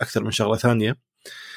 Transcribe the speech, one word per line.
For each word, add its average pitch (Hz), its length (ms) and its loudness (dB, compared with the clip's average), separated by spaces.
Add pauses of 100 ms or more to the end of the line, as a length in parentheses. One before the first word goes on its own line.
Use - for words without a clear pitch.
أكثر 113 220 -2
من 107 80 -4
شغلة 110 260 2
ثانية. 117 560 2 (440)